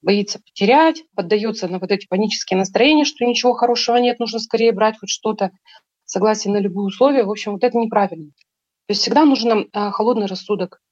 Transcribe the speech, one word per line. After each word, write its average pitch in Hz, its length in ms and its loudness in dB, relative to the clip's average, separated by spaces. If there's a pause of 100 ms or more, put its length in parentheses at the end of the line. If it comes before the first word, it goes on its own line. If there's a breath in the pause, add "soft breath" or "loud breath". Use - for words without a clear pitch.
Боится 202 380 0
потерять, 311 640 2 (100)
поддается 208 540 -2
на 180 100 -6
вот 185 140 -6
эти 196 160 -4
панические 196 500 -2
настроения, 277 480 2
что - 180 -4
ничего 240 300 2
хорошего 240 440 0
нет, 247 200 2
нужно 226 220 -6
скорее 226 320 2
брать 214 280 0
хоть 196 120 -10
что-то, 214 400 -4 (540 soft breath)
согласие 208 460 -2
на 208 60 0
любые 196 300 -2
условия. 262 360 2
В 190 60 -2
общем, 208 220 -6
вот 202 120 -2
это 247 140 0
неправильно. 196 540 -2 (560)
То 208 60 -4
есть 202 80 -2
всегда 302 240 2
нужно, 226 460 2
э, 208 200 -4
холодный 214 340 -2
рассудок 185 540 -8 (120)